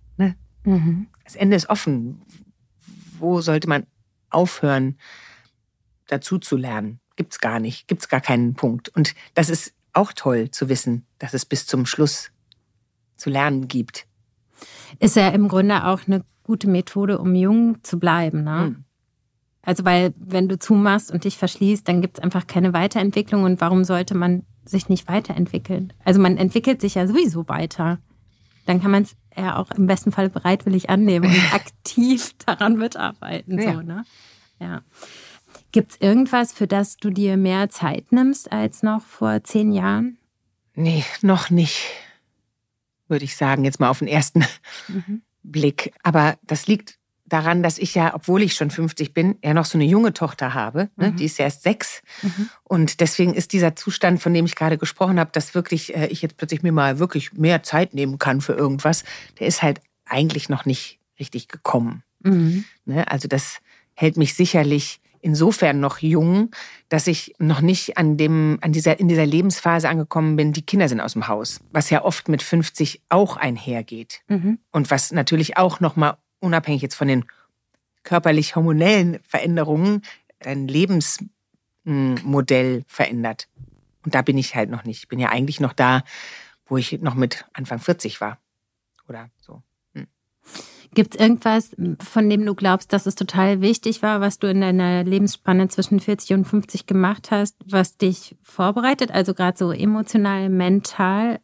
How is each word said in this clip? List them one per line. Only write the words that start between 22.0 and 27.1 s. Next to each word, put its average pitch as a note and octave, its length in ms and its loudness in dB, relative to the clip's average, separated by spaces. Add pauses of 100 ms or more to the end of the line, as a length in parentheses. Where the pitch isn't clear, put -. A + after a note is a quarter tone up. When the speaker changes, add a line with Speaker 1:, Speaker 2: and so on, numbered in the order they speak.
Speaker 2:
gibt's - 180 -6
einfach F3+ 260 -2
keine F#3 260 0
Weiterentwicklung. G3 720 0
Und F#3 180 2
warum F3+ 220 2
sollte F#3 320 -2
man F3+ 280 0 (200)
sich - 260 -6
nicht F#3 180 0
weiterentwickeln? F#3 840 -4 (120)
Also F#3+ 160 4
man F#3 180 4
entwickelt A#3 440 0
sich G3+ 140 -2
ja F#3 120 0
sowieso G3 400 0